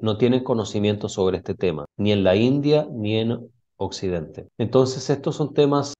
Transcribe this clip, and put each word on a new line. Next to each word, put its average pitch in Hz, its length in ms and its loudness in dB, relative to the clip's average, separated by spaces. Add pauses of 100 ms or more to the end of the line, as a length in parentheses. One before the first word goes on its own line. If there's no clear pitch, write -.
no 107 140 0
tienen 123 260 2
conocimiento 104 640 -2
sobre 92 280 0
este 92 180 -8
tema, 78 300 -2 (120)
ni 104 140 2
en 101 120 2
la 92 120 6
India, 143 560 2
ni 110 260 -4
en 117 320 -4 (280)
Occidente. 90 680 -6 (140)
Entonces, 131 500 2
estos 147 260 -2
son - 200 -4
temas 143 440 2